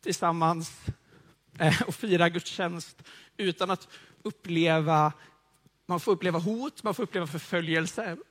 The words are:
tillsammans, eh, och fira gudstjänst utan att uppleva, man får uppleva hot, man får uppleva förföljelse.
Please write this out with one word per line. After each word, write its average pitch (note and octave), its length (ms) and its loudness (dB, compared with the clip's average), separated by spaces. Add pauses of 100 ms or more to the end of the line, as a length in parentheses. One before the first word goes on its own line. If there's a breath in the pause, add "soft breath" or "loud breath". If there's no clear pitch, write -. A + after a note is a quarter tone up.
tillsammans, E3 760 0 (760 loud breath)
eh, D#3+ 240 4
och A3+ 120 -4
fira F3 340 2
gudstjänst E3+ 720 -6 (340 loud breath)
utan F#3 340 -2
att - 180 -4 (340 loud breath)
uppleva, D#3+ 920 2 (760 loud breath)
man F3 140 -2
får G#3+ 120 2
uppleva E3+ 260 0
hot, A3+ 440 -4
man G#3 120 0
får B3+ 80 -4
uppleva F3+ 240 -4
förföljelse. E3 880 -2 (140)